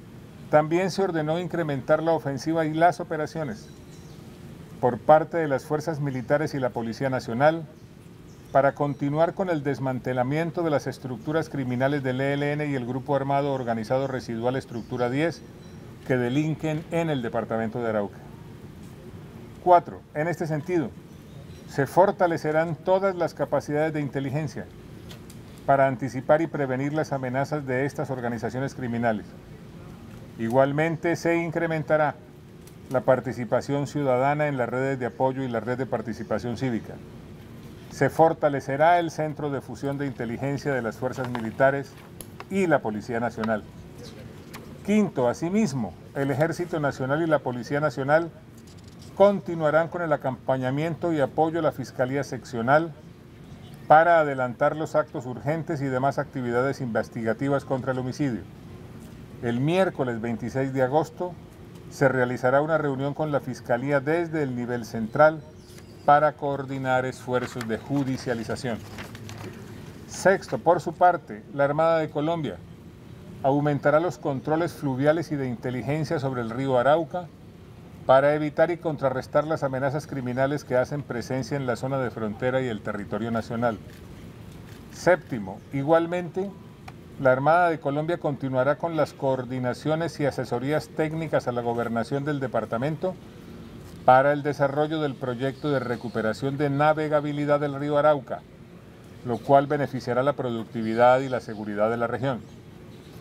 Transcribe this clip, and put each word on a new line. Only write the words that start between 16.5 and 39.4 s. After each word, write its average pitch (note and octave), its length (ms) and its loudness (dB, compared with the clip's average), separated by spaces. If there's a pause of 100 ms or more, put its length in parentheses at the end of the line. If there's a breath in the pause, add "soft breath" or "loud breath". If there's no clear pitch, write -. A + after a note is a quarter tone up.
en E3+ 180 0
el C#3 120 0
departamento A2+ 600 -2
de A#2 60 0
Arauca. G#2 300 0 (1500)
Cuatro, F3 380 6 (120)
en D3+ 140 0
este E3+ 200 -2
sentido, D#3 420 0 (800)
se C#3 180 0
fortalecerán E3 880 4
todas F#3+ 400 2
las E3+ 180 0
capacidades D3 600 0
de D3+ 80 -2
inteligencia C#3 640 -4 (1000)
para C#3 220 6
anticipar C3+ 540 2
y E3 60 0
prevenir C#3 440 -2
las D3+ 220 -2
amenazas C3+ 520 -2
de C3 200 0
estas C#3+ 240 -4
organizaciones A#2+ 640 -4
criminales. A#2 520 0 (1120)
Igualmente C#3+ 760 2
se E3+ 220 2
incrementará D#3+ 800 0 (720)
la C3 100 2
participación B2 880 0
ciudadana C#3+ 600 2
en C#3 80 -4
las A#2+ 100 0
redes C3 320 -2
de B2 60 -4
apoyo C3 360 0
y C3+ 60 -4
la A#2 140 -2
red A#2+ 160 -2
de C3 80 -2
participación A2 720 -4
cívica. A#2+ 380 -4 (960)
Se C#3 180 2
fortalecerá D#3 880 4
el E3 120 -2
Centro D3 400 -4